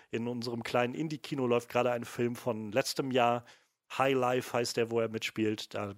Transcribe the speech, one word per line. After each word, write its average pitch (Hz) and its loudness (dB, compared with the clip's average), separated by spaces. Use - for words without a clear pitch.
In 117 -2
unserem 120 -6
kleinen 123 0
Indie-Kino 151 -4
läuft 120 2
gerade 123 2
ein 120 -2
Film 120 -2
von 110 -4
letztem 135 0
Jahr. 120 4
High 135 4
Life 127 2
heißt 120 0
der, 113 0
wo 117 2
er 113 0
mitspielt. 110 -2
Da 104 -6